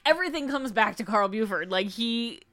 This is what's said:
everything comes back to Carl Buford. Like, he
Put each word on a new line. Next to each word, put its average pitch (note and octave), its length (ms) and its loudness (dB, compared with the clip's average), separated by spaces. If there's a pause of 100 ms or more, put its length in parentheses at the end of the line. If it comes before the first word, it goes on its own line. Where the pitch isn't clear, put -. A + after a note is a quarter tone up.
everything D#4 420 2
comes C4+ 240 -2
back G#3 240 2
to A3+ 80 -8
Carl G3+ 240 2
Buford. G3 420 -2
Like, F#3+ 200 0
he A#3 520 -4 (120)